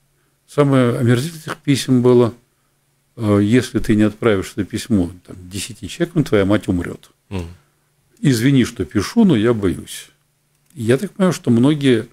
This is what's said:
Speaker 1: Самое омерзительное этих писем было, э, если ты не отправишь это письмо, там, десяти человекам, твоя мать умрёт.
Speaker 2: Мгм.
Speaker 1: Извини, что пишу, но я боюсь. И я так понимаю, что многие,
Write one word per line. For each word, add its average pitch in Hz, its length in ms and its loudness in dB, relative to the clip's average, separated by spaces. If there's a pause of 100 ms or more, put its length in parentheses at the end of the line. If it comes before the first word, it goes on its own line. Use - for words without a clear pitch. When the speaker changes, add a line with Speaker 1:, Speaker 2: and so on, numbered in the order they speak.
(460)
Speaker 1:
Самое 135 520 0
омерзительное 131 440 0
этих 156 160 -12
писем 131 440 0
было, 123 300 4 (840)
э, 104 260 2
если 113 360 0
ты 110 160 0
не 107 100 2
отправишь 104 520 -2
это 101 80 -4
письмо, 95 460 -2 (160)
там, - 100 -20 (140)
десяти 98 360 -12
человекам, - 380 -4
твоя 101 220 0
мать 104 220 0
умрёт. - 420 -6 (180)
Speaker 2:
Мгм. 92 180 -10 (760)
Speaker 1:
Извини, 131 440 2
что - 220 -6
пишу, 151 380 0
но 175 120 4
я 110 160 2
боюсь. 98 560 -6 (680)
И 135 80 -12
я 117 140 2
так 196 160 -6
понимаю, 185 220 0
что - 160 -4
многие, 127 640 2